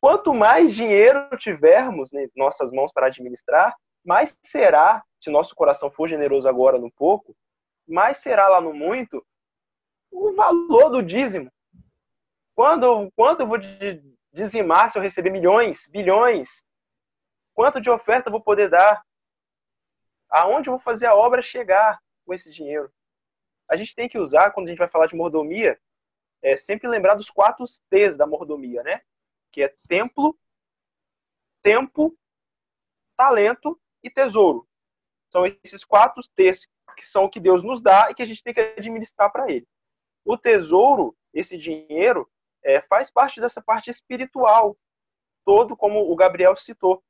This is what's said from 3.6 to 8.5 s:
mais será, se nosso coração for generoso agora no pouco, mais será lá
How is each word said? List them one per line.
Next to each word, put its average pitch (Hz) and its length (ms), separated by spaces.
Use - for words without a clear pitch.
mais 202 360
será, 196 640
se - 100
nosso 147 240
coração 143 380
for 160 160
generoso 143 400
agora 131 300
no 120 120
pouco, 180 460
mais 202 320
será 208 300
lá 185 140